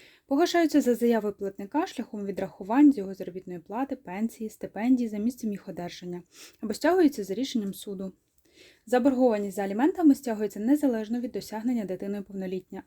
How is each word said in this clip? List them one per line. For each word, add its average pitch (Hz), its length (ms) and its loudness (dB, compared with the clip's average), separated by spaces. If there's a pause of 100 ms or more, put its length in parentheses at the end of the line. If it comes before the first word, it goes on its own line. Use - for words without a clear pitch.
(260)
погашаються 311 540 4
за 233 140 4
заявою 226 400 2
платника 202 520 -4
шляхом 208 400 -8
відрахувань 202 680 4
з 220 60 -8
його 190 160 -6
заробітної 180 440 -12
плати, 254 380 -6
пенсії, 214 540 -6
стипендії 240 580 0
за 208 100 -8
місцем 226 320 -4
їх 196 180 -10
одержання 175 540 -10 (380)
або 208 140 -6
стягуються 302 500 4
за 190 100 -6
рішенням 208 400 -4
суду. 190 380 -10 (760)
Заборгованість 240 720 2
за 202 60 -2
аліментами 277 520 4
стягується 214 460 -4
незалежно 240 600 0
від 233 120 -6
досягнення 220 520 -6
дитиною 196 380 -6
повноліття, 190 640 -8